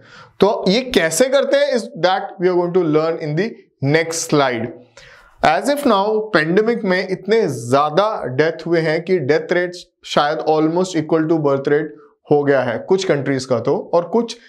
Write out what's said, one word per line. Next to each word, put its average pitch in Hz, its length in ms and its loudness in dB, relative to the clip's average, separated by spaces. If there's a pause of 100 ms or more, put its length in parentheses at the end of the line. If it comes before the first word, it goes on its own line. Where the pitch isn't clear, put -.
(400)
तो 202 280 2
ये 214 120 2
कैसे 254 480 0
करते 269 280 2
हैं, 285 180 2
is 220 120 -2 (200)
that 196 340 -2
we 175 80 2
are 175 140 2
going 170 160 -2
to 175 180 0
learn 165 320 -2
in 151 140 -4
the 226 80 -4 (460)
next - 340 -2
slide। 123 420 0 (680)
As 175 280 2
if 285 160 -2
now, 214 480 0
pandemic 190 500 0
में 190 240 -2
इतने 202 400 -2
ज्यादा 139 560 0 (320)
डेथ 165 300 0
हुए 165 140 0
हैं 160 240 -2
कि 185 140 0
डेथ 160 340 0
रेट 175 200 0 (320)
शायद 151 340 0 (140)
almost 165 480 0
equal 156 300 0
to 170 140 2
birth 139 280 0
rate 151 180 0 (400)
हो 147 140 4
गया 139 180 4
है 120 160 -2 (100)
कुछ 190 160 2
कंट्रीज 139 400 -2
का 120 160 -2
तो, 143 140 0 (200)
और 175 100 2
कुछ 226 320 -2 (120)